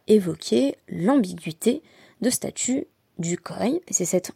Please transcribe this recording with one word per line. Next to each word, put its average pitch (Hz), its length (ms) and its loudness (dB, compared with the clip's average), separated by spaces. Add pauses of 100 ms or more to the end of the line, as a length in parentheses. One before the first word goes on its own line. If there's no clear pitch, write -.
évoquer 214 720 2 (100)
l'ambiguïté 180 920 0 (400)
de 240 80 0
statut - 560 -4 (320)
du 170 180 -4
koi, 185 300 -6
et 294 260 -4
c'est 185 140 0
cette - 300 0